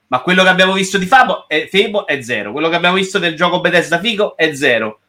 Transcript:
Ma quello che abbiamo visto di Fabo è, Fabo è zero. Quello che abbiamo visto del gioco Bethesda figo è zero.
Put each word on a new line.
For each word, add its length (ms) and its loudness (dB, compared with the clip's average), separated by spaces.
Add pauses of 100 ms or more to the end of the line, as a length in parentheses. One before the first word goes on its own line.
Ma 120 -2
quello 220 2
che 80 2
abbiamo 220 4
visto 260 -2
di 80 -4
Fabo 420 2
è, 220 -2
Fabo 360 0
è 160 -4
zero. 300 -6
Quello 160 -2
che 80 -2
abbiamo 200 0
visto 220 -2
del 180 -2
gioco 240 0
Bethesda 380 0
figo 380 -2
è 180 0
zero. 540 0